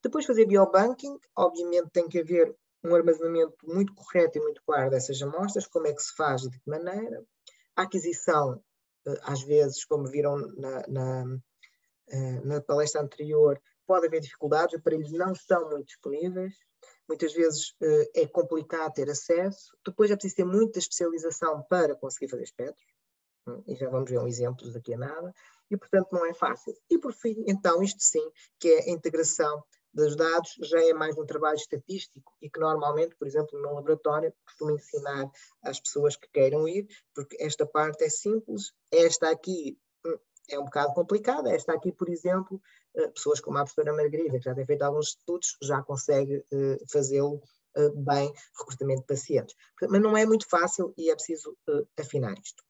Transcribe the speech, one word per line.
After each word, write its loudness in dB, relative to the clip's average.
Depois -2
fazer 6
biobanking, 4
obviamente 2
tem 2
que -2
haver 4
um 2
armazenamento 4
muito -2
correto 2
e -2
muito -4
claro 0
dessas -2
amostras, -4
como -4
é 0
que -8
se -8
faz 0
e -8
de -16
que -12
maneira. -6
A 0
aquisição, 0
eh, -6
às -4
vezes, 2
como -2
viram 0
na, -8
na, -4
eh, -6
na -4
palestra 0
anterior, 4
pode 4
haver 0
dificuldades, 0
os -6
aparelhos -2
não -2
estão 0
muito -6
disponíveis, -8
muitas -4
vezes, 0
eh, 4
é 4
complicado -2
ter -4
acesso, -2
depois 2
é 2
preciso -8
ter 0
muita 0
especialização -4
para 2
conseguir -10
fazer -8
espectros, -12
hum, -12
e -10
já -6
vamos -2
ver 0
um -2
exemplo -6
daqui -10
a -6
nada, -10
e -2
portanto 2
não 0
é -4
fácil. -4
E 4
por -2
fim, -6
então, 2
isto -2
sim, 2
que 0
é 6
a -
integração 0
dos 2
dados, 0
já 4
é 8
mais 0
um -6
trabalho 0
estatístico -10
e -14
que -12
normalmente, 0
por -8
exemplo, -2
no -8
meu -6
laboratório, 0
costumo -6
ensinar -6
às -8
pessoas 0
que -20
queiram 4
ir, -4
porque -12
esta -2
parte -2
é 0
simples, -4
esta 6
aqui, -4
hum, -4
é -6
um -6
bocado -2
complicada, 0
esta -2
aqui, -4
por -6
exemplo, -4
eh, 0
pessoas -2
como -6
a 0
professora -2
Margarida, 0
que -8
já -4
tem -6
feito 0
alguns 0
estudos, -6
já -2
consegue, -2
eh, 0
fazê-lo, 0
eh, 4
bem, 0
recrutamento -4
de -18
pacientes. -2
Mas 4
não 4
é 6
muito 2
fácil 0
e 0
é 4
preciso, -10
eh, -2
afinar -4
isto. -20